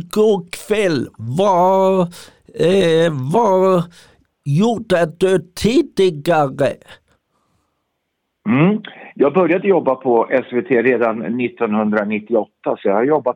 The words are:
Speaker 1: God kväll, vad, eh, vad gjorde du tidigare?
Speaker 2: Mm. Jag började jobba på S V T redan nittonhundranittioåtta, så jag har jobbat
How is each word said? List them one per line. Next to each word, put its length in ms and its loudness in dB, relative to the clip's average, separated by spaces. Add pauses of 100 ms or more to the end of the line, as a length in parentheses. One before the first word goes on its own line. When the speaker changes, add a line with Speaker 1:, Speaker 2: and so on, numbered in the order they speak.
(120)
Speaker 1:
God 400 0 (160)
kväll, 400 -2 (100)
vad, 840 2 (580)
eh, 520 2 (220)
vad 500 2 (640)
gjorde 600 0 (140)
du 200 2
tidigare? 1300 0 (1800)
Speaker 2:
Mm. 320 2 (340)
Jag 180 2
började 340 0
jobba 280 2
på 360 0
S 200 0
V 100 -2
T 200 0
redan 380 0
nittonhundranittioåtta, 1600 -4
så 100 -6
jag 80 0
har 80 0
jobbat 320 -2